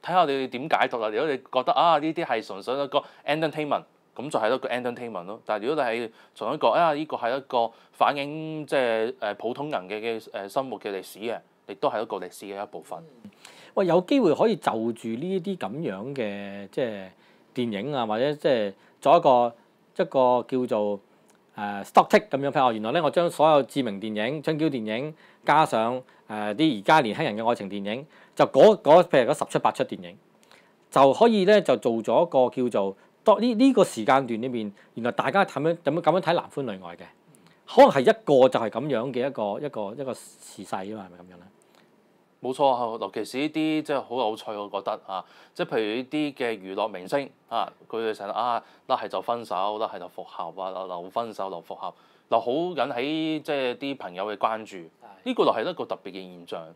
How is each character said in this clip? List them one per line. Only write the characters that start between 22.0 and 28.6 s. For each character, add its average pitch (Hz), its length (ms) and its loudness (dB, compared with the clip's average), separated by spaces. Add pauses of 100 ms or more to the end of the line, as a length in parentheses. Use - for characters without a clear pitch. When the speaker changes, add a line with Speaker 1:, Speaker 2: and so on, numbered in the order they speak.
Speaker 2:
take 208 220 2
噉 135 100 -2
樣。 139 100 -2
譬 - 80 -12
如 - 60 2
話， 120 80 4
原 110 100 -4
來 113 100 -4
咧， 170 100 0
我 147 80 2
將 175 200 0
所 151 200 2
有 147 140 6
知 139 180 -4
名 101 180 -4
電 110 60 -8 (220)
影、 147 140 -6
春 156 160 -2
嬌 156 120 0
電 110 280 -6
影， 151 160 -8 (300)
加 156 220 6
上， 123 340 0 (280)
誒， 107 260 -6
啲 135 240 0
而 95 40 -10
家 156 180 6
年 107 160 -2
輕 156 80 -2
人 107 120 -4
嘅 113 120 -2
愛 117 60 2
情 101 140 -8
電 98 160 -8 (100)
影， 139 120 -10 (280)
就 147 120 4
嗰， 190 340 8